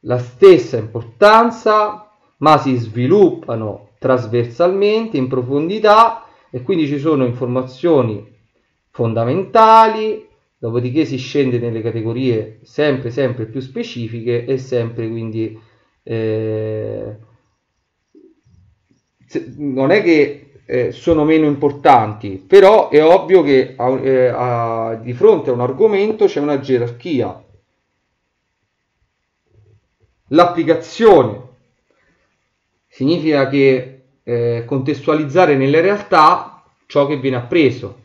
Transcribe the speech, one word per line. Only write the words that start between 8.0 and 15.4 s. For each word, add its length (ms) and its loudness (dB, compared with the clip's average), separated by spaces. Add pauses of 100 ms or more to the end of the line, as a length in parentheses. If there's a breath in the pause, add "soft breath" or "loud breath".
fondamentali, 1400 2 (300)
dopodiché 460 -4
si 120 -6
scende 420 -2
nelle 220 -6
categorie 840 -6
sempre, 460 -4
sempre 360 -4
più 140 -10
specifiche 840 -8
e 140 -4
sempre, 500 -6
quindi, 500 -8 (440 soft breath)